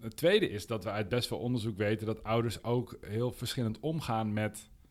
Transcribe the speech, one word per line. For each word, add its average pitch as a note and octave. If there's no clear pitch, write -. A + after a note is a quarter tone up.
Het A2+
tweede F#3
is G2+
dat A2
we A2+
uit G#2
best A#2
wel D2+
onderzoek A2+
weten G#2+
dat A2
ouders A2+
ook A#2+
heel A#2
verschillend A#2
omgaan A#2
met G#2+